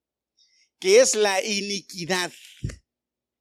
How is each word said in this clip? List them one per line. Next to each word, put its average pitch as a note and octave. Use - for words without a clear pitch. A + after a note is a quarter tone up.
que G3
es B3+
la G3+
iniquidad, F#3+